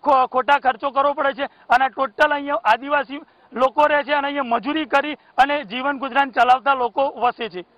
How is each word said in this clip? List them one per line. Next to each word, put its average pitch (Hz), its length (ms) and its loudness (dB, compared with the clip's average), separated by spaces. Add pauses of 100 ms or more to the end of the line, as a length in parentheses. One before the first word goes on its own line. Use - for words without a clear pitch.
ખો-, 262 240 4
ખોટા 254 320 0
ખર્ચો 262 300 -2
કરવો 277 240 0
પડે 277 200 -2
છે. 262 120 -6
અને 262 440 0
ટોટલ 285 420 0
અહીંયા 285 240 -4
આદિવાસી 269 640 -2 (320)
લોકો 262 340 2
રહે 294 160 2
છે 285 100 -2
અને 277 140 0
અહીંયા 285 160 -4
મજૂરી 247 420 -2
કરી 277 280 0
અને 285 500 -2
જીવન 254 360 -4
ગુજરાન 269 300 -2
ચલાવતા 254 440 2
લોકો 262 360 0
વસે 240 400 -4
છે 175 160 -12 (120)